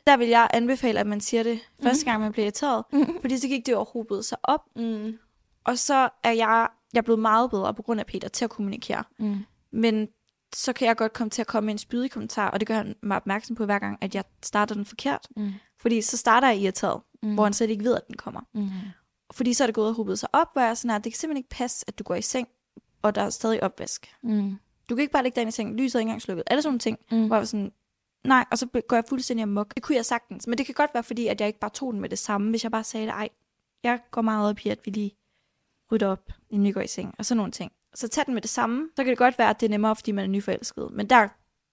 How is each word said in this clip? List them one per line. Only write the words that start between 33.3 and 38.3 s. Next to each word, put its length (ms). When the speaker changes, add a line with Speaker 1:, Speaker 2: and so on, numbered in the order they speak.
Speaker 1:
jeg 160
går 120
meget 280
op 100
i, 80
at 160
vi 60
lige 260
rydde 140
op, 260
inden 160
vi 60
går 80
i 60
seng, 320
og 80
sådan 100
nogle 160
ting. 200
Så 140
tag 180
den 80